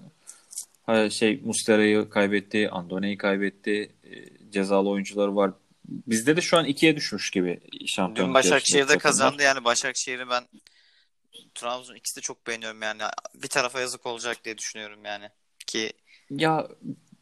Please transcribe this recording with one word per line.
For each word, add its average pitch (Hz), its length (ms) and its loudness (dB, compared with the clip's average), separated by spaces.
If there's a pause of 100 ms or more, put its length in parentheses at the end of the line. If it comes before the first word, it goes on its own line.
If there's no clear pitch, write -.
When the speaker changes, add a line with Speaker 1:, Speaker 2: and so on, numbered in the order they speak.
(840)
Speaker 1:
ha, 110 240 2
şey, 107 340 2
Muslera'yı 107 640 2
kaybetti, 104 600 0
Andone'yi 95 480 -4
kaybetti, 101 760 -2 (120)
e, - 80 -20 (400)
cezalı 98 380 2
oyuncuları 101 460 0
var. 98 160 4 (340)
Bizde 117 520 0
de 180 40 0
şu 170 160 4
an 160 80 4
ikiye 147 300 4
düşmüş - 360 -6
gibi 90 280 -2 (280)
şampiyonluk 110 420 -2
Speaker 2:
Dün 131 40 -2
Başakşehir'de 131 460 4
Speaker 1:
yarışındaki 139 240 2
takımlar. 143 260 4
Speaker 2:
kazandı. 143 140 0
Yani 135 220 2
Başakşehir'i 123 640 -2
ben 123 140 0 (1120)
Trabzon 123 400 -8
ikisi - 220 -10
de 123 40 -14
çok - 260 -10
beğeniyorum 113 340 -8
yani. 107 200 -6 (340)
Bir 131 120 -12
tarafa 131 320 -2
yazık 123 260 -6
olacak 117 400 -6
diye 110 120 -8
düşünüyorum 107 480 -12
yani. 104 240 -10 (380)
Ki 110 260 -4 (360)
Speaker 1:
Ya 156 380 0 (540)